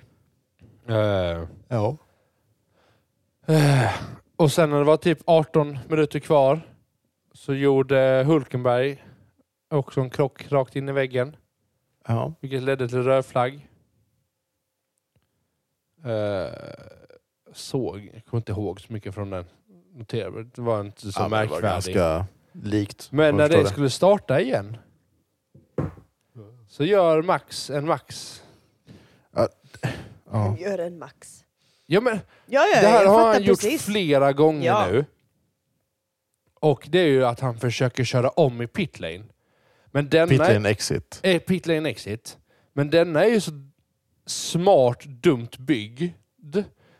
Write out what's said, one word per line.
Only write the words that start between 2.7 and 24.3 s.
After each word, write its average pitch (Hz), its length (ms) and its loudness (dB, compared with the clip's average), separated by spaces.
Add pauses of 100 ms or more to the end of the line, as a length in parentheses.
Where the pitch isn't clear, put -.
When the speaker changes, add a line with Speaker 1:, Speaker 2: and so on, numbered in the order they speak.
Speaker 1:
Eh, 143 440 2 (460)
och 151 160 2
sen 156 180 2
när 147 80 0
det 143 60 2
var 156 120 4
typ 160 280 0
arton 151 540 0 (100)
minuter 151 320 -2
kvar 147 400 2 (720)
så - 220 -8
gjorde 135 720 2
Hulkenberg 131 800 0 (640)
också 139 300 -4
en 127 100 -6
krock - 420 -4
rakt 135 240 -2
in 139 120 -6
i 139 40 -8
väggen. 131 440 -4 (720)
Speaker 2:
Ja. 123 340 -4
Speaker 1:
Vilket 135 220 -8
ledde 131 260 -2
till 123 140 -2
röd 131 240 0
flagg. 135 420 -6 (2250)
Eh, 104 480 -6 (1000)
såg, 104 640 -8
jag 113 100 -20
kommer 120 160 -6
inte 110 120 -10
ihåg 95 280 -6
så - 120 -16
mycket 101 220 -12
från 101 160 -10
den. 90 140 -10 (500)
Noterade, 110 500 -10
det 123 180 -18
var 113 180 -2
inte 101 320 -12
så 98 80 -6
Speaker 2:
Ja, 95 80 -2
men 107 120 0
det 107 60 0
var 82 140 -6
Speaker 1:
märkvärdigt. 90 360 -4
Speaker 2:
ganska 87 300 0 (260)
likt, 104 600 -6
Speaker 1:
Men 151 180 4
Speaker 2:
om 143 60 0
Speaker 1:
när 151 80 4
Speaker 2:
jag 147 60 2
förstår 165 120 6
Speaker 1:
det 135 60 2
Speaker 2:
det. 98 40 -2
Speaker 1:
skulle 139 180 0
starta 180 500 2